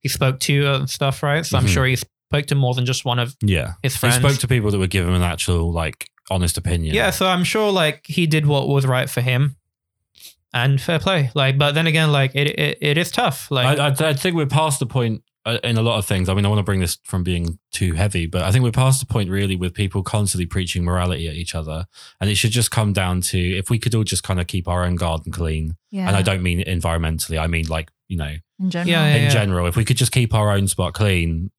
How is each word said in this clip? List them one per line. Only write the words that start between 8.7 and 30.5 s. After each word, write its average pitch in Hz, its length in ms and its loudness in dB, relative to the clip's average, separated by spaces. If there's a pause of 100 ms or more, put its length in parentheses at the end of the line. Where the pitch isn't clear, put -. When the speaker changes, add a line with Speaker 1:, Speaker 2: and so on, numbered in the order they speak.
Speaker 1:
right 131 240 0
for 120 120 -2
him. 131 340 0 (1000)
And 131 260 0
fair 165 200 -2
play. 160 360 0
Like, 135 220 2
but 143 160 2
then 160 120 0
again, 156 280 2
like, 135 200 2
it, 143 140 0 (100)
it, 147 220 -2
it 147 180 2
is 170 140 -2
tough. 247 400 -2
Like, 135 260 2
Speaker 2:
I, 143 100 2
I, 147 220 0
I 147 40 2
think 170 240 0
we're 151 80 2
past 156 340 0
the 131 60 -2
point, 113 360 -2 (240)
uh, 117 200 -2
in 117 120 2
a 110 40 2
lot 117 160 2
of 101 80 -2
things. 92 240 0
I 95 40 2
mean, 101 120 2
I - 40 4
wanna 104 140 2
bring 95 160 0
this 90 240 -2
from 92 220 -4
being 85 340 -2 (140)
too 92 200 0
heavy, 92 320 0
but 82 180 -2
I 92 80 0
think 127 120 4
we're 120 80 2
past 131 300 2
the - 40 -8
point 101 240 -2
really 98 280 0
with 90 160 -4
people 98 280 -2
constantly 92 440 -2
preaching 87 400 -4
morality 90 420 -2
at 76 80 -8
each 82 200 -10
other. 80 320 -6 (340)
And 98 80 0
it 104 60 0
should 107 160 0
just 117 200 0
come 104 220 2
down 90 280 0
to, - 160 -2
if 90 320 -2
we 117 100 2
could 110 160 -2
all 107 100 2
just - 200 -4
kinda 90 200 -2
keep 90 240 -6
our 90 160 0
own 87 100 0
garden 82 380 -4
clean. 80 420 -4 (160)
Speaker 3:
Yeah. 190 160 -4
Speaker 2:
And 101 80 2
I 95 60 4
don't 92 200 0
mean 90 220 0
environmentally, 82 720 -2
I 80 100 -2
mean, 82 200 -2
like, 80 240 -4 (160)
you 95 80 -6
know, 76 200 -6 (220)
Speaker 3:
In 190 120 -2
general. 175 200 -4
Speaker 1:
Yeah, 160 200 4
yeah, 147 80 6
Speaker 2:
in 143 60 4
Speaker 1:
yeah. 143 60 4
Speaker 2:
general, 92 380 2
if 85 80 -2
we 113 80 2
could 127 140 2
just 120 160 0
keep 120 200 2
our 107 180 2